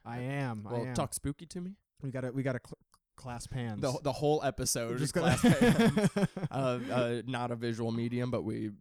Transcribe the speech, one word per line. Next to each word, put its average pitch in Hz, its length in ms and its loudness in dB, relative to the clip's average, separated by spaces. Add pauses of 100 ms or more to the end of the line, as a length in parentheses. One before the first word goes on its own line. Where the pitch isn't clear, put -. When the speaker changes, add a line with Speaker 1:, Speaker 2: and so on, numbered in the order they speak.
Speaker 1:
I 120 140 -8
am, 123 500 -4
I 117 60 -8
Speaker 2:
Well, 120 120 -2
Speaker 1:
am. 127 100 -6
Speaker 2:
talk 139 180 -2
spooky 143 320 -8
to 180 160 -10
me? 185 140 -10 (260)
Speaker 1:
We 139 80 -6
gotta, 127 220 -6
we 135 100 -4
gotta 127 240 -2
cl-, - 140 -18 (360)
clasp 120 380 -12
hands. 117 280 -4
Speaker 2:
The, 127 200 0
the 143 100 -2
whole 151 320 2
episode 123 540 -2
Speaker 1:
Just 127 60 0
Speaker 2:
is 135 80 -2
Speaker 1:
gonna 170 260 4
Speaker 2:
clasp - 220 6
hands. 208 500 6 (240)
Speaker 1:
<laughs> 190 160 -6
Speaker 2:
Uh, 127 300 0 (120)
uh, 120 360 0
not 120 240 -2
a 120 40 -4
visual 117 360 -2
medium, 120 400 -2
but 113 100 -2
we 110 400 -4